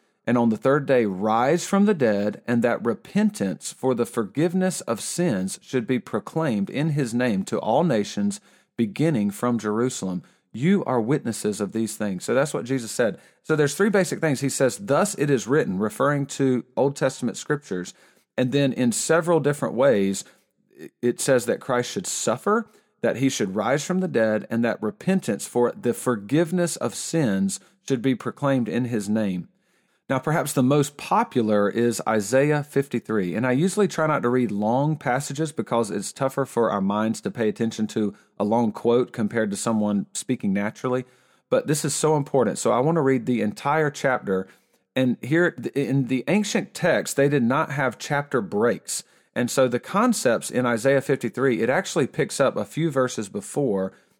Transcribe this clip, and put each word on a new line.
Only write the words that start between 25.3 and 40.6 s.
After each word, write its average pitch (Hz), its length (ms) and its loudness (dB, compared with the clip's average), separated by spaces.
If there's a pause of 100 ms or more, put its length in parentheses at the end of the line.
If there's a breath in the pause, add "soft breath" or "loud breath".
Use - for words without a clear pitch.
for 123 260 2
the 117 220 -2
forgiveness 156 800 0
of 120 180 -4
sins 101 640 0 (300 soft breath)
should 127 140 0
be 131 120 2
proclaimed 127 540 -2
in 120 160 -2
his 110 240 -2
name. 101 400 -2 (600)
Now, 131 100 0
perhaps 156 360 -2
the 131 100 2
most 143 320 2
popular 107 720 2
is 117 400 0
Isaiah 131 560 2
fifty-three. 107 720 -2
And 123 100 0
I 127 60 2
usually 185 340 2
try 156 220 0
not 143 140 0
to 120 60 0
read 123 220 2
long 120 460 0
passages 143 560 -2
because 117 360 -2
it's 104 240 -6
tougher 135 320 -2
for 117 280 2
our 101 80 0
minds 107 400 0
to 101 100 -6
pay 110 180 0
attention 110 400 -2
to 104 260 -2 (220 loud breath)
a 101 60 -4
long 110 300 2
quote 120 400 2
compared 110 400 -2
to 101 40 -4
someone 104 560 0
speaking 107 400 -4
naturally. 117 520 -2 (440 soft breath)